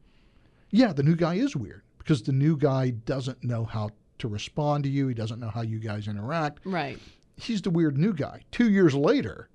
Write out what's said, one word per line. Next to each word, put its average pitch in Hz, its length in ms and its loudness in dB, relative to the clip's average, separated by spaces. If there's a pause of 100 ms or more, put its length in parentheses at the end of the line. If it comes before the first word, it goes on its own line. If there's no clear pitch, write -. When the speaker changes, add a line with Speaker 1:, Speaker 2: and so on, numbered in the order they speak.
(720)
Speaker 1:
Yeah, 214 220 4
the 139 120 0
new 160 100 6
guy 170 200 0
is 269 220 -2
weird 107 260 -8 (160)
because 147 240 0
the 143 100 -2
new 143 240 4
guy 131 340 2
doesn't 127 540 -6
know 117 200 -2
how 107 260 -6 (280)
to 123 100 -6
respond 143 560 -2
to 139 60 -2
you. 139 180 0
He 127 60 -4
doesn't 113 240 -6
know 117 120 -8
how 113 100 -6
you 110 180 -4
guys 107 300 -6
interact. 139 560 -4
Speaker 2:
Right. 151 340 -4 (380)
Speaker 1:
He's 220 260 -4
the 202 80 -2
weird 160 260 2
new 185 160 2
guy. - 380 -8
Two 240 200 4
years 185 240 6
later 143 600 2